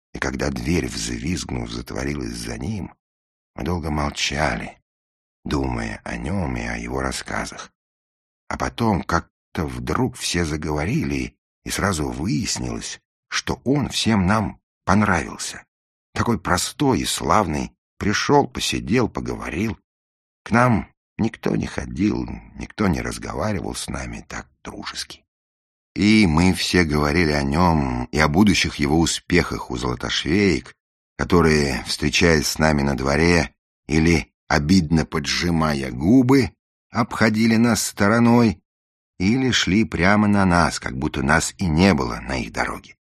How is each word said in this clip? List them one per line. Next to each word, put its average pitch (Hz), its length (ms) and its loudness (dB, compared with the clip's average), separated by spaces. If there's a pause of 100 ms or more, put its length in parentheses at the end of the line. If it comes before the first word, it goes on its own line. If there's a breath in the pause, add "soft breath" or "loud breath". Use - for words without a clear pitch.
(140)
и - 60 -12
когда 65 300 -4
дверь, 67 380 -2
взвизгнув, 60 840 -6
затворилась 60 600 -6
за 57 240 -8
ним, 85 360 -8 (640)
мы - 80 -8
долго 80 260 -4
молчали — 73 920 -4 (640)
думая 60 580 -4
о - 140 -10
нём 69 400 -4
и 57 60 -6
о 58 140 -6
его 58 240 -6
рассказах. - 680 -8 (800)
А - 80 -6
потом 90 460 0
как-то - 640 -4
вдруг 62 520 -4
все - 260 -2
заговорили, 76 920 -4 (260)
и - 60 -10
сразу 78 400 -2
выяснилось, 62 880 -6 (300)
что - 340 -4
он 131 260 0
всем 104 360 2
нам 101 340 0 (240)
понравился. 92 840 0 (480)
Такой 110 260 -2
простой 92 640 0
и 64 40 -4
славный, 78 680 0 (300)
пришёл, 131 460 2
посидел, 87 600 -2
поговорил. 65 720 -4 (680)
К - 80 -8
нам 117 400 2 (260)
никто - 380 -2
не 58 120 -2
ходил, 62 600 -2 (280)
никто 58 320 -2
не 69 140 2
разговаривал 60 720 -6
с - 120 -8
нами 64 400 -8
так - 200 -12 (160)
дружески. - 600 -12 (680)
И 107 320 6
мы 85 280 4
все 90 300 2
говорили 73 480 2
о 73 120 0
нём 69 640 2
и - 120 -6
о 76 100 4
будущих 85 500 2
его 71 220 2
успехах - 720 0
у 62 80 -6
золотошвеек, 64 960 -2 (440)
которые, 73 680 2
встречаясь 78 640 2
с - 100 -6
нами 78 240 2
на 69 140 0
дворе 76 580 2 (340)
или, 80 460 2 (140)
обидно 78 580 2
поджимая 78 840 -2
губы, 123 600 4 (360)
обходили 110 680 2
нас 117 280 2
стороной 117 800 4 (560)
или 123 320 2
шли 104 320 2
прямо 104 440 2
на 101 180 2
нас, 85 340 4
как - 180 -8
будто 73 240 -4
нас 76 360 2
и 98 100 -2
не 87 260 6
было 60 280 -2
на 64 160 -6
их 57 140 -8
дороге. - 440 -8 (120)